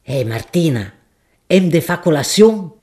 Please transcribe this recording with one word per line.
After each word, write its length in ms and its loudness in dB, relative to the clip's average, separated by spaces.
"Eh, 240 -6
Martina, 640 -4
hem 220 2
de 120 0
fa 180 -6
colazione?" 720 2